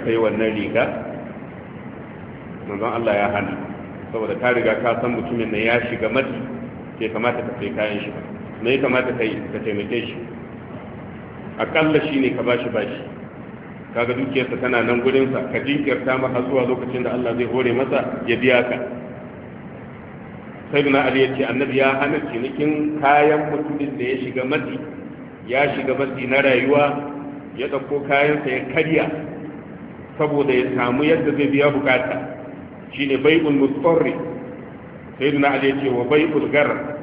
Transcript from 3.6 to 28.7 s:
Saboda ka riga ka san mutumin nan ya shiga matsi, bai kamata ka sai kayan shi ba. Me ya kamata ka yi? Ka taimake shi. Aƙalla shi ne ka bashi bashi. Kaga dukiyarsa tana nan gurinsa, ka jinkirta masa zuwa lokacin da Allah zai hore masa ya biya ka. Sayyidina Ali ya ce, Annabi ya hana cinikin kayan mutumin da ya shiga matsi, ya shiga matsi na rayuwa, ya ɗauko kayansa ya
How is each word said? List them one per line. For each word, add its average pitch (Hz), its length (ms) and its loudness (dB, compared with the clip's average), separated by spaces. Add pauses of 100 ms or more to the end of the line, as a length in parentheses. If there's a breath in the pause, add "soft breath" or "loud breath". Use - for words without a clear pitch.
Saboda 107 240 -2
ka 123 160 2
riga 113 300 2
ka 117 180 2
san 120 160 0
mutumin 113 320 -2
nan 107 160 0
ya 117 240 4
shiga 110 240 -2
matsi, 131 240 0 (640)
bai 110 80 -2
kamata 110 320 0
ka - 160 -6
sai 101 160 -6
kayan 107 320 -2
shi - 80 -8
ba. - 80 -10 (400)
Me 120 160 4
ya 135 80 0
kamata 123 320 2
ka 120 80 0
yi? 107 240 -2
Ka 107 160 -6
taimake 104 340 -2 (140)
shi. - 40 -10 (1400)
Aƙalla 151 480 4
shi 139 160 0
ne 123 160 2
ka 120 80 -2
bashi 120 240 2
bashi. 107 320 -2 (920)
Kaga 120 200 2
dukiyarsa 127 460 0
tana 123 240 4
nan 120 180 2
gurinsa, 127 480 2
ka 117 140 -2
jinkirta 135 560 0
masa 127 260 0
zuwa 131 220 2
lokacin 123 340 -2
da 117 80 -2
Allah 120 240 0
zai 123 140 0
hore 123 240 2
masa 127 560 0
ya 117 80 4
biya 123 320 6
ka. - 80 -2 (1900)
Sayyidina 139 400 4
Ali 131 120 4
ya 127 120 6
ce, 135 160 0
Annabi 127 280 0
ya 135 200 4
hana 147 200 0 (120)
cinikin 147 720 -2
kayan 151 480 6
mutumin 143 480 -2
da 123 80 -2
ya 131 160 0
shiga 127 240 -4
matsi, 139 320 -2 (720)
ya 135 240 4
shiga 131 240 0
matsi 127 320 -2
na 135 80 6
rayuwa, 139 460 6 (760)
ya 127 80 -2
ɗauko 139 400 -2
kayansa 143 400 4
ya 127 140 0 (100)